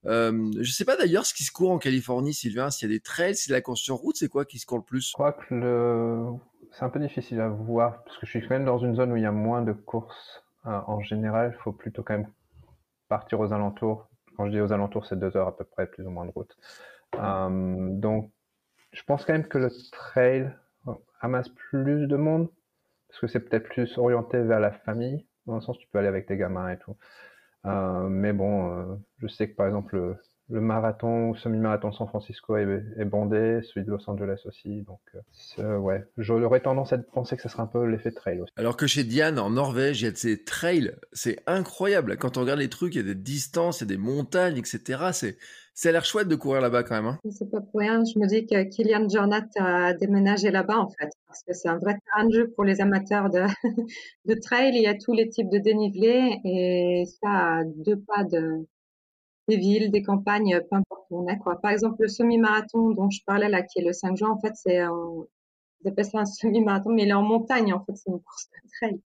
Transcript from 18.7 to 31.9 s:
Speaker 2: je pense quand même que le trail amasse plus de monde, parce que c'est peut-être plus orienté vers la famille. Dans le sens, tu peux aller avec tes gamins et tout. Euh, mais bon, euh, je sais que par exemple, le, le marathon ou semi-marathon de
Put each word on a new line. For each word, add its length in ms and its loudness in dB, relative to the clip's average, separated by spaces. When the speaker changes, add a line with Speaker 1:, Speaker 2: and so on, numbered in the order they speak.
Speaker 2:
je 100 -16
pense 220 -2
quand 80 2
même 140 0
que 100 -2
le 120 2
trail 580 2
amasse 300 -2
plus 580 -2
de 80 2
monde, 320 2
parce 100 -20
que 80 -2
c'est 140 -2
peut-être 260 -2
plus 300 -4
orienté 440 2
vers 200 4
la 100 2
famille. 540 -6
Dans 100 -6
le 60 -4
sens, 160 -8
tu 140 -20
peux 80 0
aller 80 2
avec 180 -2
tes 120 -4
gamins 320 -2
et 80 -6
tout. 180 -16
Euh, 420 -2
mais 240 0
bon, 400 0
euh, 240 -8
je 100 -8
sais 220 -4
que 60 -16
par 120 2
exemple, 300 -2
le, 180 -2
le 140 -4
marathon 680 0
ou 60 -4
semi-marathon 540 -2
de 40 -6